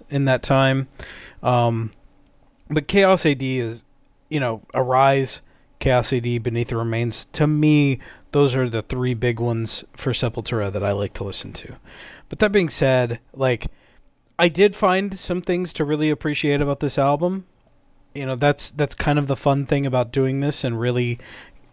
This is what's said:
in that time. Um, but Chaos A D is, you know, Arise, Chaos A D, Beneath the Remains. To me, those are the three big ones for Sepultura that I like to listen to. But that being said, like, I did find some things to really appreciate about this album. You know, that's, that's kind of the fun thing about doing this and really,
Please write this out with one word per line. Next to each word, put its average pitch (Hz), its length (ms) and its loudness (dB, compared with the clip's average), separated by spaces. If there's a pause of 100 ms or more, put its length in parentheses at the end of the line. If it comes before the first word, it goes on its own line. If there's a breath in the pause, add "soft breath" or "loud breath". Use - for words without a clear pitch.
in 139 180 -2
that 131 180 0
time. 135 420 2 (560 loud breath)
Um, 117 480 0 (800)
but 147 160 -2
Chaos 190 400 4
A 143 80 4
D 131 240 -4
is, 117 240 -6 (460)
you 151 100 -2
know, 117 240 -2 (100)
Arise, 131 680 2 (380 soft breath)
Chaos 123 320 2
A 127 80 0
D, 120 180 -2
Beneath 117 300 -4
the 120 80 -4
Remains. 113 560 -4
To 151 160 2
me, 151 500 4 (320 loud breath)
those 143 240 4
are 127 140 0
the 110 140 -4
three 127 320 -2
big 117 260 -2
ones 113 420 -2 (140)
for - 160 -4
Sepultura 110 600 -4
that 98 120 -4
I 101 80 0
like 101 220 -4
to - 100 -8
listen 101 300 -8
to. - 200 -14 (540 loud breath)
But - 100 -12
that 208 140 2
being 190 160 2
said, 127 500 0 (140)
like, 131 340 -2 (720 soft breath)
I 175 120 4
did 196 260 2
find 196 420 0
some 180 220 -4
things 180 320 -4
to 156 120 -2
really 151 260 0
appreciate 147 500 0
about 143 200 -2
this 143 180 -2
album. 160 480 0 (680)
You 143 120 -8
know, 131 100 -4
that's, 143 340 2
that's 143 240 -2
kind 147 240 0
of 143 100 0
the 135 80 0
fun 139 280 0
thing 139 220 0
about 127 260 0
doing 135 280 0
this 143 220 -2
and 117 160 -2
really, 120 400 0 (540 loud breath)